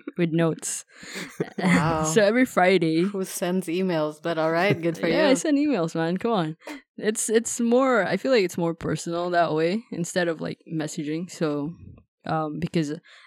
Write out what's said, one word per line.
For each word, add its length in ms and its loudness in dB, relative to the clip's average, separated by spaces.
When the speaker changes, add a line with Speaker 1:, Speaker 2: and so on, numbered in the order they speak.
Speaker 1:
with 160 0
notes. 560 -2
<laughs> 720 -10
Speaker 2:
Wow. 460 2
Speaker 1:
So 180 4
every 220 4
Friday 580 4
Speaker 2:
Who 200 -2
sends 440 -2
emails? 540 -2
But 180 -2
all 120 2
right, 280 2
good 180 -2
for 100 -2
Speaker 1:
Yeah, 180 4
Speaker 2:
you. 60 6
Speaker 1:
I 40 8
send 240 0
emails, 340 0
man. 240 0
Come 140 -2
on. 260 -2
It's, 320 -2
it's 300 0
more, 480 4
I 100 0
feel 140 0
like 120 4
it's 140 -4
more 160 0
personal 560 -4
that 240 2
way 380 0
instead 360 -2
of, 140 -4
like, 240 -8
messaging. 640 -6
So, 440 -4
um, 340 -4
because 340 -2